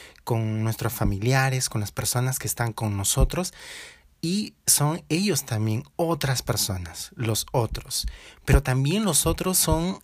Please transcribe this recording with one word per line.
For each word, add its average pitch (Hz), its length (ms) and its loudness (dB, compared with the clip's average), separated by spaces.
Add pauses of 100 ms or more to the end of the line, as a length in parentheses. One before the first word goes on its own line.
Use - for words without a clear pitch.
(240)
con 110 400 0
nuestros 113 280 -2
familiares, 127 760 0
con 110 120 -2
las 101 120 -6
personas 127 480 -2
que - 80 -6
están 117 240 -2
con 107 240 -2
nosotros, 135 580 2 (680)
y 196 320 -2 (120)
son 151 440 2
ellos 175 340 2
también 110 400 0 (100)
otras 147 480 0
personas, 92 720 -4
los 110 380 -2
otros. - 560 -2 (380)
Pero 139 160 8
también 139 420 2
los 175 220 2
otros 175 320 0
son, 170 460 2